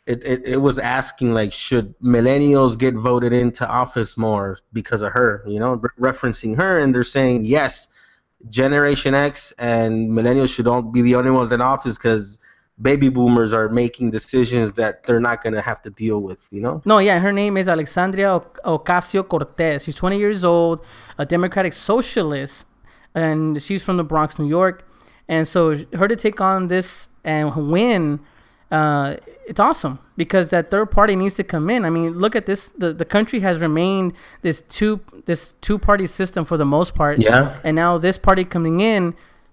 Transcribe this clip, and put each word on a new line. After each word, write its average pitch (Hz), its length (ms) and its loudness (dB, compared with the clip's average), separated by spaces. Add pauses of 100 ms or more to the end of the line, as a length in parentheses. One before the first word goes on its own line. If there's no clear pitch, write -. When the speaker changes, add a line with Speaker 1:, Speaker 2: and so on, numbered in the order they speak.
Speaker 1:
it, 120 180 -4
it, 127 200 -2
it 127 120 -2
was 139 240 2
asking, 123 520 -2
like, 107 200 0
should 113 480 -4
millennials 131 760 4
get 123 180 2
voted 120 380 0
into 120 360 0
office 120 480 -4
more 104 420 -2 (140)
because 110 300 -4
of 98 100 -4
her, 107 340 0
you 104 140 -4
know, 123 140 0
re-, 120 380 -2
referencing 113 440 -4
her, 180 240 2
and 139 140 2
they're 123 100 2
saying, 127 400 0
yes, 135 440 0 (600)
Generation 139 680 2
X 143 440 -2
and 113 520 0
millennials 123 420 2
should 117 140 -2
all 123 160 2
be 117 180 0
the 123 140 4
only 123 160 2
ones 123 220 2
in 120 80 0
office, 127 360 -2
'cause 107 420 -2 (420)
baby 139 280 4
boomers 120 440 4
are 110 160 2
making 120 420 0
decisions 117 600 0
that 107 320 -4
they're 117 160 2
not 120 240 -2
gonna 110 160 -2
have 113 220 -8
to 107 80 -14
deal 110 280 -2
with, 95 200 -8 (120)
you 101 100 -10
know? 131 240 -6
Speaker 2:
No, 214 140 4
yeah, 190 220 4
her 196 100 0
name 202 260 -2
is 190 120 -2
Alexandria 185 600 -2
Oc-, 175 340 -4
Ocasio-Cortez. 165 1200 -2
She's 151 100 -10
twenty 190 240 -2
years 208 260 -2
old, 170 400 2 (320)
a 147 80 -4
Democratic 180 500 -2
socialist, 160 920 -4 (480)
and 156 480 0
she's 196 220 -4
from 180 140 0
the 170 60 0
Bronx, 151 360 -2
New 147 80 -2
York. 180 400 0 (400)
And 160 180 0
so 160 300 2 (180)
her 190 140 2
to 226 80 0
take 208 240 -2
on 190 280 0
this 180 400 -4 (160)
and 151 460 -2
win, 170 480 2 (540)
uh, 147 440 0 (300)
it's - 140 -4
awesome, 202 380 0 (180)
because 170 340 0
that 170 200 0
third 208 200 0
party 208 240 4
needs 190 220 -2
to 190 80 -4
come 165 260 -2
in. 240 140 0
I 165 60 0
mean, 165 240 -2
look 196 200 0
at 220 120 -2
this. 196 300 -6
The, 175 160 -2
the 170 120 -6
country 220 360 0
has 185 200 0
remained 175 540 0 (260)
this 165 220 -4
two, 214 380 -2 (260)
this - 340 -6
two-party 202 460 0
system 185 380 -4
for 165 120 -2
the 151 80 0
most 147 300 0
part. 147 260 0
Speaker 1:
Yeah. 123 420 4
Speaker 2:
And 160 140 -2
now 170 220 2
this 185 200 0
party 185 260 2
coming 170 360 0
in, 196 340 2 (380)